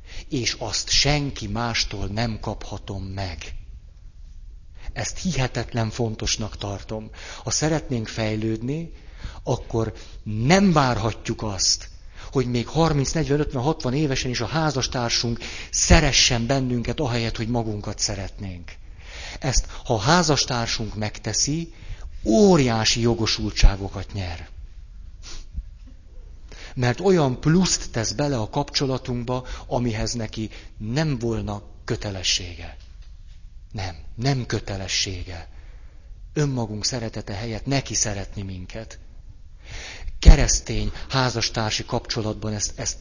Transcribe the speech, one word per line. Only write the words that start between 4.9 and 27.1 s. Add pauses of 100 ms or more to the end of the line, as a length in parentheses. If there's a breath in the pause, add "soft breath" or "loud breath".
Ezt
hihetetlen
fontosnak
tartom. (340 loud breath)
Ha
szeretnénk
fejlődni, (520 loud breath)
akkor (300 loud breath)
nem
várhatjuk
azt, (420 loud breath)
hogy
még
harminc,
negyven,
ötven,
hatvan
évesen
is
a
házastársunk (320 loud breath)
szeressen
bennünket,
ahelyett,
hogy
magunkat
szeretnénk. (680 loud breath)
Ezt, (200 loud breath)
ha
a
házastársunk
megteszi, (500 loud breath)
óriási
jogosultságokat
nyer. (2250 loud breath)
Mert
olyan